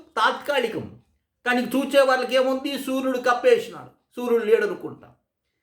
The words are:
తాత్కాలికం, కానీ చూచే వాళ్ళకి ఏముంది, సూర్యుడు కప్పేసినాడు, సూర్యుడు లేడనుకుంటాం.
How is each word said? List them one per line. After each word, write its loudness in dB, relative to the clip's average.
తాత్కాలికం, -2
కానీ 0
చూచే 4
వాళ్ళకి 0
ఏముంది, 0
సూర్యుడు -2
కప్పేసినాడు, 2
సూర్యుడు 0
లేడనుకుంటాం. -2